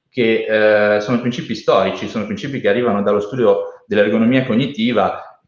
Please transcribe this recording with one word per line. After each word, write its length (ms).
che, 840
eh, 60
sono 180
principi 360
storici, 520
sono 180
principi 360
che 60
arrivano 340
dallo 180
studio 680
dell'ergonomia 600
cognitiva, 1040